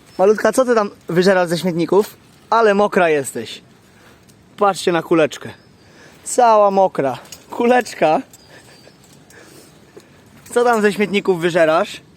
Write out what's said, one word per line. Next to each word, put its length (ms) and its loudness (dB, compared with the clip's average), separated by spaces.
Malutka, 340 2
co 120 2
ty 100 0
tam 160 -2
wyżerasz 400 0
ze 100 -4
śmietników? 580 -2
Ale 240 2
mokra 340 2
jesteś. 540 -6
Patrzcie 360 -2
na 100 -2
kuleczkę. 480 -2
Cała 460 4
mokra. 480 -2
Kuleczka. 680 0
Co 100 2
tam 180 2
ze 100 2
śmietników 480 -2
wyżerasz? 600 0